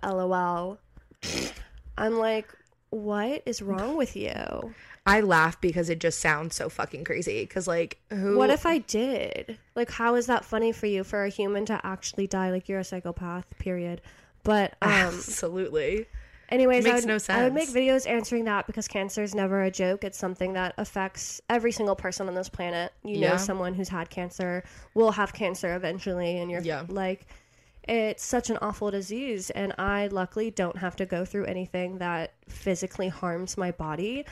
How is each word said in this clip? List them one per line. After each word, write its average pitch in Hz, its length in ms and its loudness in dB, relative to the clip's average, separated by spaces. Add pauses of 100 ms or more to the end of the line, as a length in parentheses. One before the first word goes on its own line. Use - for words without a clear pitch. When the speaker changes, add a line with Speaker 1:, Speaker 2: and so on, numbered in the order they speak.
Speaker 1:
L 190 160 0
O 185 140 2
L." 180 460 0 (1160)
I'm 226 220 0
like, 220 340 0 (380)
"What 208 540 -2
is 220 180 -6
wrong 196 340 -2
with 262 180 0
you?" - 600 -6 (320)
Speaker 2:
I 208 140 8
laugh 165 400 6
because 170 280 2
it 160 100 0
just 165 200 0
sounds 156 360 0
so - 120 -2
fucking - 360 -6
crazy. 113 420 -2
'Cause, 185 220 -4
like, 170 320 0 (100)
who 202 280 2
Speaker 1:
What 262 120 8
if 302 160 4
I 330 140 4
did? 226 800 -2 (160)
Like, 240 160 0
how 233 240 4
is 240 100 4
that 233 180 4
funny 226 280 0
for 226 160 -2
you, 190 160 2
for 202 200 -2
a 202 60 0
human 202 360 0
to 214 180 0
actually 190 420 -4
die? 190 240 0
Like, 185 180 -2
you're 196 120 -2
a 190 40 -2
psychopath, 180 760 -8
period. 175 420 -4 (420)
But, 208 380 4
um, 202 80 4
Speaker 2:
Absolutely. 185 1160 0 (420)
Speaker 1:
Anyways, 254 340 6
Speaker 2:
Makes 240 100 6
Speaker 1:
I - 60 6
would, 233 60 0 (220)
Speaker 2:
no 190 80 2
Speaker 1:
I 240 80 6
would 262 100 4
make 311 160 0
Speaker 2:
sense. 247 80 0
Speaker 1:
videos 262 300 4
answering 233 380 0
that 202 220 0
because 214 200 -6
cancer 202 360 -2
is 202 100 -4
never 196 300 2
a 190 80 2
joke. 190 320 0
It's 196 140 -6
something 185 360 -4
that 185 240 -2
affects - 720 -6
every 233 220 2
single 202 240 2
person 190 320 -4
on 180 80 -4
this 185 140 -4
planet. 175 440 -4 (100)
You 208 140 -4
know 190 120 4
Speaker 2:
Yeah. 180 80 4
Speaker 1:
someone 185 360 -2
who's 180 160 -4
had 175 220 -6
cancer, 180 520 -4 (300)
will 220 200 6
have 202 200 0
cancer 185 420 -2
eventually, 180 600 -2
and 175 140 -4
you're 170 100 -4
Speaker 2:
Yeah. 156 260 -4
Speaker 1:
like, 190 380 -4 (600)
it's 220 360 0
such 240 260 -2
an 226 120 0
awful 208 300 -2
disease, 202 600 -4
and 196 260 -4
I 202 300 0
luckily 196 440 -2
don't 180 260 -2
have 180 200 -4
to 190 80 -2
go 180 200 -2
through 202 200 -4
anything 180 540 -4
that 170 340 -4 (140)
physically 185 600 -2
harms 175 480 -4
my 180 140 -2
body. 175 600 -4